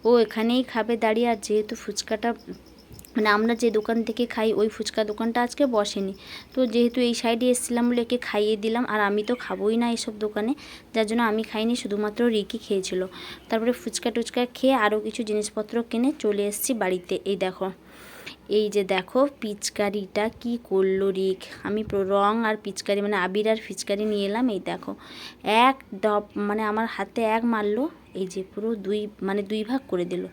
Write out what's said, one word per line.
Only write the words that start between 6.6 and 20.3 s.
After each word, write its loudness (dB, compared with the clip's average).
যেহেতু 2
এই 2
সাইডে 2
এসেছিলাম 2
বলে 2
একে 0
খাইয়ে 0
দিলাম। 0
আর 0
আমি 2
তো 0
খাবোই -2
না 2
এইসব -4
দোকানে, -2
যার 2
জন্য 0
আমি 2
খাইনি, 0
শুধুমাত্র -2
রিকই 0
খেয়েছিল। -2
তারপরে 2
ফুচকা -4
টুচকা 0
খেয়ে 4
আরও 4
কিছু -4
জিনিসপত্র -2
কিনে 2
চলে 2
এসেছি -2
বাড়িতে। 0
এই 0
দেখো, -2
এই 2
যে 2
দেখো 2
পিচকারিটা -2
কি -6